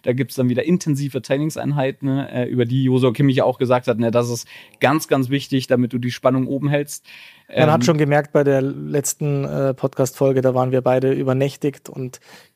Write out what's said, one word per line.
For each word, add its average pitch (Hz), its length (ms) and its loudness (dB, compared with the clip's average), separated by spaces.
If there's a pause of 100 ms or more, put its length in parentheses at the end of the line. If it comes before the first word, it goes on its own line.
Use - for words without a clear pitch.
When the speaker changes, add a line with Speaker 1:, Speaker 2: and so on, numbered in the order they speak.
Speaker 1:
Da 127 100 0
gibt's 127 220 -4
dann 127 160 2
wieder 120 140 0
intensive 143 580 -2
Trainingseinheiten, 139 840 -2
ne, 135 240 -2
äh, 123 200 -4
über 123 160 0
die 131 180 0
Josua 127 280 2
Kimmich 131 280 2
auch 120 160 2
gesagt 123 300 0
hat, 113 120 0
ne, 117 120 0
das 120 180 0
ist 120 180 -8 (320)
ganz, 147 300 0
ganz 135 220 0
wichtig, 135 380 -2
damit 123 260 0
du 123 40 -4
die 123 120 -4
Spannung 131 380 0
oben 139 200 -4
hältst. 143 380 -4 (420)
Speaker 2:
Man 127 220 2
hat 156 100 4
Speaker 1:
Ähm, - 60 0
Speaker 2:
schon 165 120 4
gemerkt 147 360 2
bei 147 100 4
der 135 160 4
letzten, 143 840 -2
äh, 143 280 -2
Podcast-Folge, 131 720 0
da 127 120 2
waren 127 160 2
wir 127 120 2
beide 127 300 2
übernächtigt 135 760 -2
und 127 320 -12 (360)